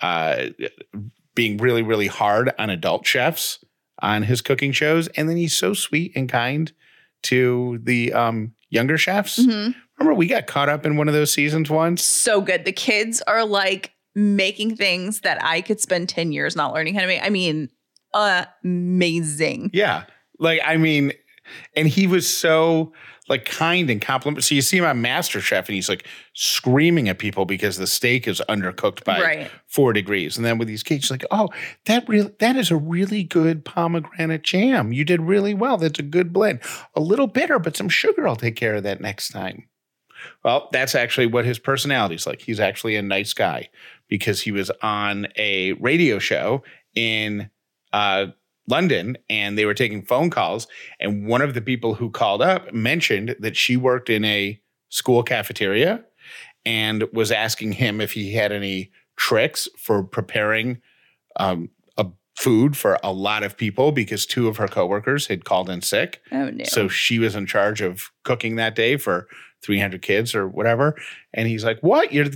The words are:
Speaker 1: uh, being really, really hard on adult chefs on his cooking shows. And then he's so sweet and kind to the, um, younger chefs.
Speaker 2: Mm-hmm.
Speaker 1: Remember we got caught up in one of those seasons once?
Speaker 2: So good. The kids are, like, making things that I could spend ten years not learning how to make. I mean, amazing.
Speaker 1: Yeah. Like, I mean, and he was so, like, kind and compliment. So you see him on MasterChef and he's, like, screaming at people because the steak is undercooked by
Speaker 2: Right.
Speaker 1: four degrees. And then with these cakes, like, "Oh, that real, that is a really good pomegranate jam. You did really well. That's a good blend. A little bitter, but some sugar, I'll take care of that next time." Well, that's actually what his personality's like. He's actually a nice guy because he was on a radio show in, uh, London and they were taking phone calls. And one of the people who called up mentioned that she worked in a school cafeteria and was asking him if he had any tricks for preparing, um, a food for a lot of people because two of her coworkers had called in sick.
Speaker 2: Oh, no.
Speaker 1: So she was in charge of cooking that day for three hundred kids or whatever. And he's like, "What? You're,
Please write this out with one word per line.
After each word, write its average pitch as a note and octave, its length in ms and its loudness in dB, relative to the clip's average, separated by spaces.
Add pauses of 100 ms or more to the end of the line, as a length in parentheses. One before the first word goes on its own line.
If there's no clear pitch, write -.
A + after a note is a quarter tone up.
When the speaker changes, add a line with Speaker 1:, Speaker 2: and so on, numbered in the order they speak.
Speaker 1:
uh, D#2+ 500 0 (840)
being A2 220 0
really, A#2 260 2
really G#2+ 240 2
hard G#2+ 540 2
on G#2+ 100 -2
adult F2 380 -2
chefs - 560 -2 (360)
on G#2 220 0
his A#2 180 0
cooking C#3 300 0
shows. D#3+ 460 2
And D#3 120 0
then E3 80 0
he's E3+ 200 0
so F#3+ 180 0
sweet E3+ 400 -4
and C3 140 -2
kind C3 420 -2 (540)
to B2 580 0
the, A#2+ 300 0
um, A2+ 400 0 (220)
younger C3+ 240 2
chefs. G3+ 400 0
Speaker 2:
Mm-hmm. A3+ 320 4 (280)
Speaker 1:
Remember D4+ 200 4
we E3+ 80 4
got A3+ 200 0
caught C#3+ 220 0
up D3 160 0
in D3+ 120 2
one D3 120 2
of D3+ 60 2
those D3+ 180 4
seasons D3 380 0
once? E3 320 2
Speaker 2:
So - 380 2
good. F#3 240 0
The F#3+ 80 -4
kids A3 560 -2
are, A3+ 160 2
like, G3 480 0 (220)
making G#3 640 2
things F#3+ 440 -2
that E3+ 220 -2
I E3 180 0
could G#3 200 -2
spend F3+ 280 -2
ten E3 240 -2
years D3 240 -2
not D3 180 -2
learning D#3+ 200 -2
how G3+ 80 0
to F#3 40 0
make. F#3 160 0
I G3 80 0
mean, D#3+ 400 -2 (420)
amazing. F3 1600 0
Speaker 1:
Yeah. E3+ 320 0 (340)
Like, D#3+ 260 2
I D#3+ 120 2
mean, D3+ 360 4 (640)
and D#3 120 4
he F#3+ 180 4
was F3 200 2
so, D#3+ 640 2 (360)
like, C3 160 0
kind E3+ 460 0
and G#2+ 100 0
compliment. C3+ 440 -2
So D3+ 100 2
you C#3 80 4
see F#3 160 2
him F3 60 4
on C3+ 180 2
MasterChef A#2+ 640 0
and G#2+ 80 -6
he's, F#2 140 -2
like, F#2 180 -4 (260)
screaming C#3+ 760 2
at F#2 100 -2
people G2 260 -2
because F#2+ 320 -2
the F#2+ 100 -4
steak B2 400 0
is G2 220 -2
undercooked G2+ 560 -2
by F#2 160 2
Speaker 2:
Right. D#3 300 -2 (160)
Speaker 1:
four C3 260 4
degrees. G2 440 -2
And A#2 80 -2
then A#2 140 0
with A2+ 100 -2
these G#2+ 140 -8
cakes, C#3+ 280 -2
like, C3 200 -8
"Oh, G3+ 200 2 (360)
that A#3 220 2
real, G#3 220 2 (100)
that A#3+ 160 4
is A#3+ 140 0
a E3 60 2
really F3+ 460 -2
good D#3+ 420 2
pomegranate E3 760 -2
jam. F#3 500 2
You C#3 120 0
did E3+ 180 2
really G3+ 320 2
well. A#3 220 0
That's D#3+ 220 0
a - 40 -4
good E3+ 300 0
blend. F#3+ 280 2 (360)
A - 40 0
little G#3+ 280 2
bitter, D4 300 2
but D#3+ 180 -4
some - 120 -4
sugar, E4 380 2
I'll B2+ 100 0
take A2+ 200 -2
care A2 180 0
of G#2 80 -2
that G2 180 -4
next G2 280 -6
time." F#2+ 400 -10 (720)
Well, C3 300 0
that's C3 220 0
actually B2 320 2
what A#2 180 2
his A#2+ 140 -2
personality's B2+ 680 -2
like. - 140 -8
He's A2 200 -4
actually G#2+ 360 0
a G#2 60 -2
nice G2+ 320 -2
guy E2+ 340 -2 (400)
because G2+ 320 -2
he A2 120 -4
was G2 180 -4 (120)
on G#2 540 -2
a F#2+ 380 -2
radio C#3 440 2
show G2 440 0 (320)
in, G#2+ 560 -2 (420)
uh, G2+ 340 2 (400)
London B2+ 520 2 (100)
and G#2 300 -2
they G#2+ 80 4
were G#2 80 2
taking G#2+ 280 -2
phone D3+ 280 2
calls. G2+ 360 -2 (320)
And G#2 280 -4
one A#2+ 160 2
of C#3+ 100 0
the A#2+ 80 -4
people A2+ 360 -2
who A#2+ 120 -4
called G#2 320 0
up F3+ 320 0
mentioned A2+ 640 -2
that G#2+ 200 -6
she B2 180 2
worked B2+ 320 0
in G#2+ 160 2
a G#2 340 -2 (300)
school A#2+ 340 2
cafeteria A2+ 800 0 (600)
and A2 480 0
was A2 180 2
asking A2 420 -2
him G#2+ 280 0
if G#2 120 -4
he G2+ 200 -6
had G#2 180 2
any G2 400 -4 (260)
tricks - 600 0
for G#2 260 0
preparing, A2 800 -2 (560)
um, F#2 320 -2 (300)
a G#2+ 80 0 (320)
food C3 360 4
for G2+ 280 2
a G2 100 -2
lot G2+ 300 -2
of G2+ 160 -6
people B2+ 340 2
because A2 320 -2
two A#2+ 240 0
of G#2+ 80 -4
her G#2+ 120 -2
coworkers G#2 580 -2
had F2+ 180 -4
called F#2 240 0
in F2+ 140 -8
sick. B2+ 400 -2 (100)
Speaker 2:
Oh, - 160 -2
no. - 160 -10
Speaker 1:
So G#2 240 0
she - 300 0
was A2 180 0
in G2+ 80 -6
charge G#2 380 0
of F#2 280 -6 (120)
cooking A#2 340 -4
that A2+ 180 -2
day A#2 220 2
for F#2 320 -2 (340)
three G2+ 180 0
hundred F#2+ 220 -4
kids G#2+ 320 0
or G2+ 140 0
whatever. A#2 460 0 (400)
And A2+ 140 -2
he's A2 160 -4
like, A2+ 160 -2
"What? C#4 320 4
You're, D3 240 2